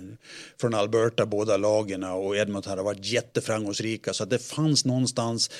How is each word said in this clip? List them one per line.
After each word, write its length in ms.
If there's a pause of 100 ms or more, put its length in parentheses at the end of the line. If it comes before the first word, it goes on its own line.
(120)
<clears throat> 500
från 120
Alberta, 520
båda 320
lagen, 460
och 340
Edmonton 320
hade 140
varit 220
jätteframgångsrika, 1080
så 100
att 60
det 100
fanns 460
någonstans, 640 (100)